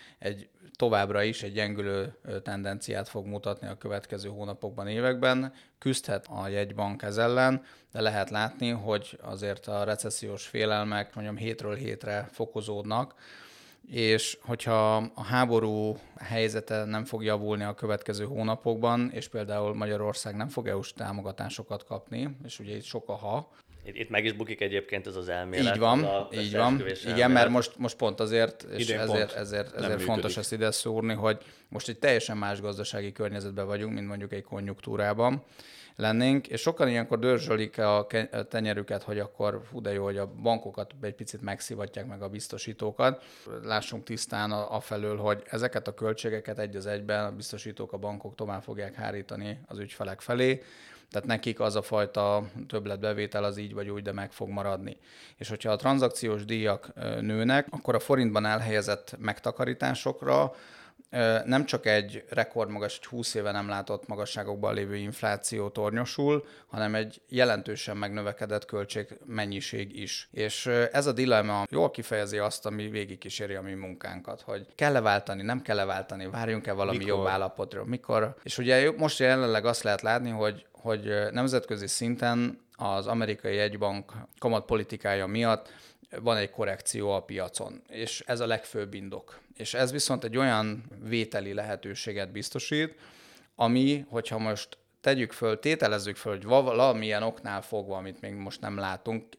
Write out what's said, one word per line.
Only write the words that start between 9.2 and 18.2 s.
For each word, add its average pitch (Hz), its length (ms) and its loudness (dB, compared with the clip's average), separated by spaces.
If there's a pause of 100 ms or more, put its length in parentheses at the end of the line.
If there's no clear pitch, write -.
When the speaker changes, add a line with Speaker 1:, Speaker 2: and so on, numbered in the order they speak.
Speaker 1:
azért 101 460 -6
a 101 160 0
recessziós 104 640 -4
félelmek, 107 720 0
mondjam, 107 220 -6
hétről 110 380 -4
hétre 104 560 -6
fokozódnak, 107 800 -4 (800)
és 110 500 4
hogyha 110 540 4
a 110 280 -2
háború 110 720 4 (200)
helyzete 110 640 0
nem 107 220 -4
fog 110 180 -6
javulni 104 400 2
a 104 100 -2
következő 104 520 -2